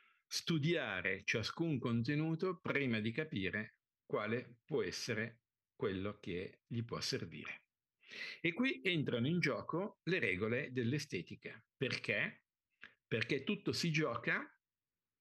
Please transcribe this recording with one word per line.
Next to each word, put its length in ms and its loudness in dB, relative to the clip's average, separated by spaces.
studiare 920 2
ciascun 540 0
contenuto 800 2
prima 420 2
di 120 0
capire 640 -2
quale 580 -2
può 200 0
essere 640 -4
quello 460 -2
che 460 -6
gli 160 -2
può 180 -4
servire. 640 -6
E 100 2
qui 320 0
entrano 420 2
in 140 4
gioco 640 0
le 160 2
regole 520 2
dell'estetica. 920 -2
Perché? 680 -2
Perché 360 0
tutto 300 -2
si 180 2
gioca 560 0